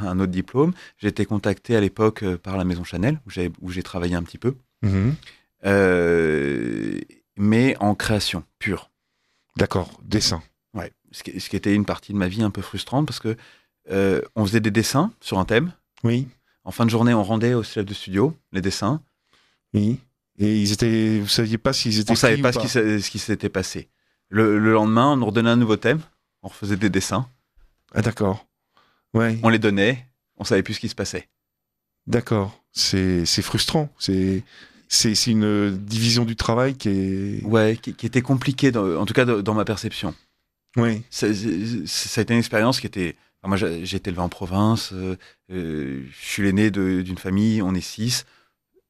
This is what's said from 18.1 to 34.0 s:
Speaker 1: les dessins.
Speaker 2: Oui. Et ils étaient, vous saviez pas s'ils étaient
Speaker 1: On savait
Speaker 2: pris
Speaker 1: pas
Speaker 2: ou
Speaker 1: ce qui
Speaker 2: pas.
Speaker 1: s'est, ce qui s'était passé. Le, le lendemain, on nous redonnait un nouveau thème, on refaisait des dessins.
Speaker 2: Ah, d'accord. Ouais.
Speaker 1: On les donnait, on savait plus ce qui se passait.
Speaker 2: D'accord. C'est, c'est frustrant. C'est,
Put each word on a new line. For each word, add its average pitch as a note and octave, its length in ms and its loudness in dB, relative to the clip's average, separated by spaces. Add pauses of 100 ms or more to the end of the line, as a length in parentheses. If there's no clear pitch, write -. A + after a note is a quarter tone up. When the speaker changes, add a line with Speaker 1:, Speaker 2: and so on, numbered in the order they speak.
Speaker 1:
les F#2+ 100 -4
dessins. G2+ 400 -2 (720)
Speaker 2:
Oui. G#2+ 260 2 (380)
Et G#2+ 240 2
ils G2+ 100 2
étaient, A2 480 2
vous G2+ 80 -4
saviez A2+ 300 0
pas C3+ 160 -2
s'ils G#2+ 260 0
étaient G#2+ 120 0
Speaker 1:
On A#2 40 4
savait A#2 200 4
Speaker 2:
pris C#3+ 80 -2
Speaker 1:
pas B2 60 4
Speaker 2:
ou A#2+ 40 -2
Speaker 1:
ce B2 60 -2
qui A2 60 -2
Speaker 2:
pas. A2+ 40 -2
Speaker 1:
s'est, G#2+ 320 2
ce - 100 -6
qui G2+ 80 -8
s'était G#2 300 -2
passé. - 400 -6 (400)
Le, G#2 300 4
le A2 140 4
lendemain, A2 400 4
on C#3 40 2
nous A#2+ 80 0
redonnait A2+ 240 2
un A#2 80 4
nouveau A2 180 4
thème, C3 260 0 (420)
on G2 60 -12
refaisait G2+ 280 -4
des G2+ 120 2
dessins. G2 380 -2 (680)
Speaker 2:
Ah, G#2+ 80 0
d'accord. G#2 420 -2 (720)
Ouais. A2+ 260 2
Speaker 1:
On A2+ 80 4
les A2+ 100 4
donnait, G#2+ 460 2 (320)
on G#2 60 -10
savait G2 180 2
plus G#2 140 -6
ce - 40 -10
qui A2 100 -6
se - 60 -12
passait. F#2+ 320 -6 (800)
Speaker 2:
D'accord. A2 560 -2 (100)
C'est, F#2 540 0
c'est - 160 0
frustrant. D3 560 -2
C'est, F#2+ 460 0 (440)